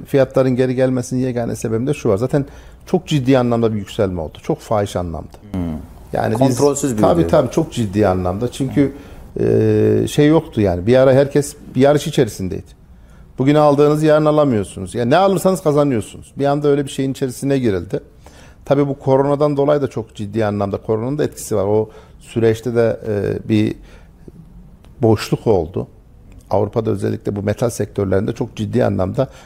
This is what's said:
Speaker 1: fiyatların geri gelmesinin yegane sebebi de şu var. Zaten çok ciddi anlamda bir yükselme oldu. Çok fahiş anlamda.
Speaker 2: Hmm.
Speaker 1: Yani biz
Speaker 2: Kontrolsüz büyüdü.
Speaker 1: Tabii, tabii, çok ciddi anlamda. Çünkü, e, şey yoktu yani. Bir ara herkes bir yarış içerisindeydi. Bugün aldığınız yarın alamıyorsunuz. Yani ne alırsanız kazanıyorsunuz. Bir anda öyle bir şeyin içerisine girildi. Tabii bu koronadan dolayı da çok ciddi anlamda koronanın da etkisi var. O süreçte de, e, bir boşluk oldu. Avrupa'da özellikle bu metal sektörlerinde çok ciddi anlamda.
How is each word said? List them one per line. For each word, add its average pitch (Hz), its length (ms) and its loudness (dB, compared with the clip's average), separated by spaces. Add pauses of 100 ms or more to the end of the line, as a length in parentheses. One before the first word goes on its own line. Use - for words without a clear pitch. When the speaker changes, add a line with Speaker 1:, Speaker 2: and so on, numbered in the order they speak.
Speaker 1:
fiyatların 131 500 0
geri 127 200 0
gelmesinin 127 460 -2
yegane 120 340 -4
sebebi 113 320 -4
de 151 60 0
şu - 160 -2
var. 98 80 4
Zaten 131 280 0 (400)
çok - 220 -2
ciddi 135 300 2
anlamda 117 360 2
bir 107 40 -2
yükselme 95 440 -4
oldu. 76 220 -10
Çok - 160 -4
fahiş 104 360 -2
anlamda. 85 360 -8 (200)
Speaker 2:
Hmm. 92 100 -4 (520)
Speaker 1:
Yani 113 180 0
biz 113 80 0
Speaker 2:
Kontrolsüz 135 520 2
büyüdü. 107 100 -2
Speaker 1:
Tabii, 170 260 2
tabii, 147 240 2
çok 160 220 -2
ciddi 104 340 0
anlamda. 92 440 -2
Çünkü, 139 420 -2 (460)
e, 107 680 2
şey 147 200 2
yoktu 156 340 0
yani. 90 260 0
Bir 123 100 6
ara 135 160 6
herkes 139 420 2 (200)
bir 123 60 2
yarış 143 260 2
içerisindeydi. 98 760 -4 (540)
Bugün 139 180 2
aldığınız 151 480 4
yarın 151 220 4
alamıyorsunuz. 117 680 0
Yani 120 140 -2
ne 151 80 4
alırsanız 190 460 2
kazanıyorsunuz. 139 760 -2
Bir 135 80 -2
anda 147 220 0
öyle 143 180 2
bir 131 60 -12
şeyin 135 200 -4
içerisine 135 480 -2
girildi. 101 400 -2 (680)
Tabii 143 220 2
bu 139 120 -6
koronadan 139 580 2
dolayı 143 240 2
da 131 60 -2
çok - 280 -10
ciddi 107 300 -4
anlamda 101 320 -2
koronanın 117 400 -4
da 151 60 -2
etkisi - 320 -6
var. 95 100 0
O 107 240 0 (300)
süreçte 113 560 -2
de, 113 320 2
e, 104 420 -4
bir 107 260 0 (1300)
boşluk 110 460 0
oldu. 95 400 0 (640)
Avrupa'da 107 420 -2
özellikle 107 440 -4
bu 101 80 -6
metal 104 260 -2
sektörlerinde 101 640 -2
çok 113 220 -8
ciddi 113 300 -2
anlamda. 101 420 -2 (180)